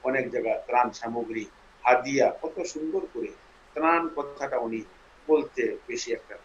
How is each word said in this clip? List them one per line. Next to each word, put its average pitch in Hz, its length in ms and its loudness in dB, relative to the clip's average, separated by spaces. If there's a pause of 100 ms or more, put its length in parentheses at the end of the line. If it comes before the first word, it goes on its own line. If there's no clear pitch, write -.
অনেক 127 280 0
জায়গায় 113 360 0
ত্রাণ 120 240 4
সামগ্রী, 113 540 -6 (380)
হাদিয়া, 127 600 4
কত 165 200 -6
সুন্দর 160 380 -4 (140)
করে - 140 -4 (460)
ত্রাণ 165 340 2
কথাটা 143 500 -4
উনি 113 220 -4 (460)
বলতে 143 500 2 (100)
বেশি 117 260 -4
একটা - 320 -8